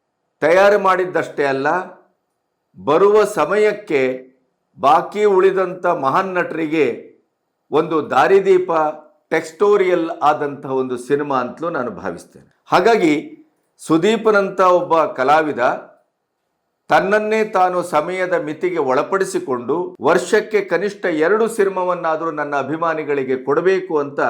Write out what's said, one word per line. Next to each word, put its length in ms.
ತಯಾರು 400
ಮಾಡಿದ್ದಷ್ಟೇ 640
ಅಲ್ಲ, 540
ಬರುವ 400
ಸಮಯಕ್ಕೆ 1080
ಬಾಕಿ 440
ಉಳಿದಂಥ 640
ಮಹಾನ್ 480
ನಟರಿಗೆ 840
ಒಂದು 380
ದಾರಿದೀಪ, 640
ಟೆಕ್ಸ್ಟೋರಿಯಲ್ 800
ಆದಂತಹ 480
ಒಂದು 260
ಸಿನಿಮಾ 420
ಅಂತಲೂ 300
ನಾನು 220
ಭಾವಿಸ್ತೇನೆ. 760
ಹಾಗಾಗಿ 720
ಸುದೀಪನಂಥ 840
ಒಬ್ಬ 420
ಕಲಾವಿದ 560
ತನ್ನನ್ನೇ 560
ತಾನು 400
ಸಮಯದ 500
ಮಿತಿಗೆ 440
ಒಳಪಡಿಸಿಕೊಂಡು, 1200
ವರ್ಷಕ್ಕೆ 600
ಕನಿಷ್ಠ 440
ಎರಡು 420
ಸಿನಿಮಾವನ್ನಾದರೂ 840
ನನ್ನ 240
ಅಭಿಮಾನಿಗಳಿಗೆ 840
ಕೊಡಬೇಕು 600
ಅಂತ 200